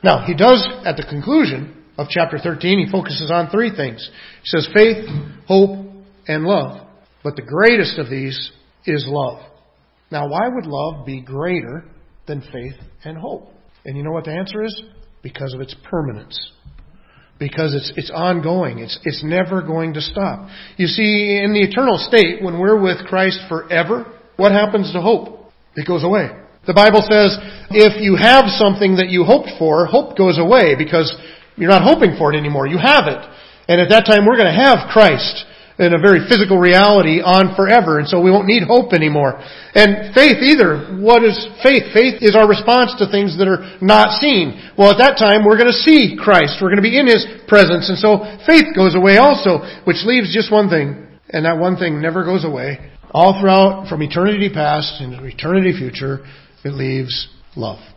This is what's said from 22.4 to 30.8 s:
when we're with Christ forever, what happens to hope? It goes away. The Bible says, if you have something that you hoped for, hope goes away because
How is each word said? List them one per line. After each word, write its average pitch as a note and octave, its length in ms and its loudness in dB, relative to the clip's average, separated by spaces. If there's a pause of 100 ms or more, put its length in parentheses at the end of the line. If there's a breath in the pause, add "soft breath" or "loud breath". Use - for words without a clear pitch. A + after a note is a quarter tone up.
when F3 160 -8
we're G3+ 220 2
with F3+ 260 -4
Christ F#3+ 320 -2 (100)
forever, E3+ 580 -4 (300)
what G3 140 2
happens G3+ 420 -2
to F3 80 -6
hope? - 520 -4 (240)
It C#3+ 100 -10
goes F3 160 -4
away. F3 280 -2 (360)
The F3+ 80 -4
Bible G#3 340 6
says, G#3 300 2 (320 loud breath)
if G#3 320 4
you G3 140 2
have A#3+ 320 6
something G3 480 0
that F#3 140 -2
you F3+ 120 0
hoped A#3+ 340 2
for, D#3+ 300 0
hope - 320 -2
goes F3+ 200 2
away F3 380 4
because D3+ 380 -2 (420 loud breath)